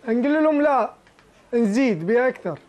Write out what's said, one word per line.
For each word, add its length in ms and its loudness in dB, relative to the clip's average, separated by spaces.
نقول 360 0
لهم: 180 2
"لا، 320 0
نزيد 540 0
بأكثر". 600 -2